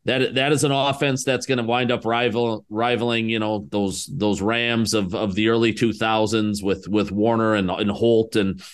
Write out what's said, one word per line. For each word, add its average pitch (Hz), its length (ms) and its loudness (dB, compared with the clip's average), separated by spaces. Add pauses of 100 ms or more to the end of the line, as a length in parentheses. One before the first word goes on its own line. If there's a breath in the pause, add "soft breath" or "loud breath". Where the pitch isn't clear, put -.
that, 127 300 0
that 135 180 2
is 147 100 0
an 143 80 2
offense 139 520 0
that's 123 220 -2
gonna 123 180 0
wind 120 280 0
up 117 140 -2
rival-, 117 640 0
rivaling, 113 600 0
you 113 100 0
know, 107 300 -2
those, 101 360 -2
those 95 360 -2
Rams 117 520 0
of, 101 200 -2
of 98 220 -2
the 107 140 2
early 117 240 4
two 113 180 0
thousands 107 720 0
with, 95 240 -2
with 101 240 0
Warner 110 440 2
and, 95 140 0
and 101 220 -2
Holt 113 460 2
and 98 240 0 (120)